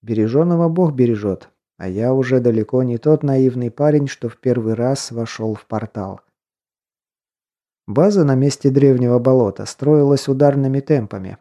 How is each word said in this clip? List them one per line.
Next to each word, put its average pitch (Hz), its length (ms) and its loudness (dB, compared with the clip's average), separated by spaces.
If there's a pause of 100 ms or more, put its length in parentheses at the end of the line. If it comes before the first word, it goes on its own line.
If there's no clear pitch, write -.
Бережёного 139 640 0
Бог 165 240 0
бережёт, 110 560 -2 (300)
а 95 100 -10
я 107 240 -2
уже 131 280 0
далеко 117 420 0
не 123 160 -4
тот 151 240 0
наивный 131 480 0
парень, 147 360 0
что 127 220 -10
в 113 80 -14
первый 117 380 -2
раз 123 380 -4
вошёл 110 420 -6
в - 120 -18
портал. 104 540 -10 (1700)
База 170 380 2
на 139 100 2
месте 135 340 0
древнего 131 500 2
болота 120 460 2
строилась 143 640 0
ударными 139 520 2
темпами. 104 600 -4